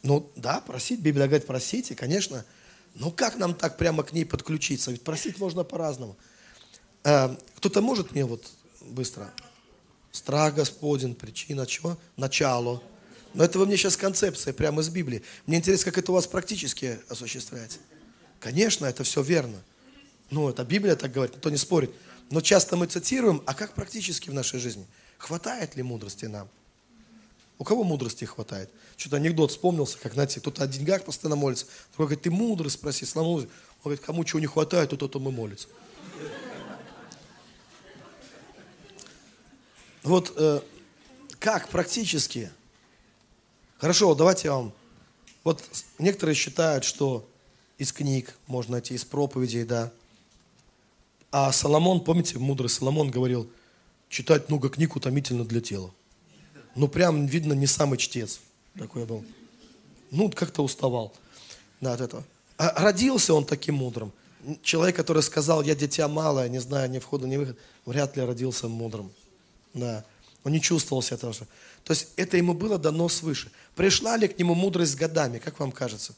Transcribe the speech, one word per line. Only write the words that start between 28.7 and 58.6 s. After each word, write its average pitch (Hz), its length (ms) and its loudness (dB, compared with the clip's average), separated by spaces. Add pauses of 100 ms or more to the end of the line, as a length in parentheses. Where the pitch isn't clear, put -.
Что-то 143 200 -4
анекдот 160 340 4
вспомнился, 170 480 0
как, 110 160 -10
знаете, 139 260 0
кто-то 147 220 -6
о 139 40 0
деньгах 147 380 -2
постоянно 151 320 -2
молится. 135 300 0 (260)
Другой 156 140 0
говорит, 147 160 -2
ты 175 80 0
мудрый, 180 400 0
спроси, 139 340 -4
слава 160 220 -2
Богу. 165 140 2
Он 117 80 -8 (360)
говорит, 143 160 -4
кому 165 240 -4
чего 156 160 0
не 156 60 0
хватает, 156 460 2
у 139 40 -4
того, 139 120 -4
то 135 100 -8
мы 135 120 -4
молится. 110 380 -8 (4000)
Вот, 175 340 4
э, 151 240 4 (800)
как 214 300 0
практически? 165 840 -2 (1300)
Хорошо, 175 380 6
давайте 170 340 6
я 143 60 2
вам. 120 180 -4 (720)
Вот 165 180 0 (100)
с-, - 120 -8 (140)
некоторые 165 360 0
считают, 147 500 0
что 131 440 -2 (480)
из 139 160 -4
книг 135 420 -2 (120)
можно 123 260 -6
найти, 123 220 -6
из 120 100 -6
проповедей, 127 600 -2
да. 117 280 -2 (1400)
А 139 220 4
Соломон, 165 480 4
помните, 165 380 2
мудрый 131 320 0
Соломон 143 400 2
говорил, 123 400 0 (580)
читать 151 400 2
много 147 220 0
книг 151 260 0
утомительно 131 480 -2
для 113 160 -2
тела. 95 320 -8 (840)
Ну, 139 140 4
прям 156 380 4
видно, 151 260 2
не 139 140 4
самый 135 320 4
чтец - 420 -4 (380)